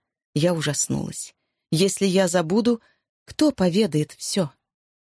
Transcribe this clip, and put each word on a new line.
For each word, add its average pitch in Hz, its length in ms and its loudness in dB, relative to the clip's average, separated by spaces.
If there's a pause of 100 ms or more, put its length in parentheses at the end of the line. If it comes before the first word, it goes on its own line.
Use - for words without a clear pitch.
(340)
Я 170 200 2
ужаснулась. - 840 -4 (360)
Если 185 340 0
я 190 220 2
забуду, 185 540 0 (440)
кто 302 260 2
поведает 170 640 0
всё? - 380 -4 (680)